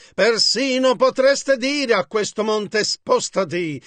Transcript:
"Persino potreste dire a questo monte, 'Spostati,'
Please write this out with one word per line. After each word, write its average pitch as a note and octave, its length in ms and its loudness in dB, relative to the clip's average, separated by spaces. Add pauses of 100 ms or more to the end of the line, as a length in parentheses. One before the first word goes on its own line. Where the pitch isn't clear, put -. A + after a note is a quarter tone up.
(140)
"Persino B3 840 2
potreste C4 580 2
dire C4 380 0
a F#3 140 0
questo G#3 360 -4
monte, G#3+ 400 -2
'Spostati,' F3 1040 -4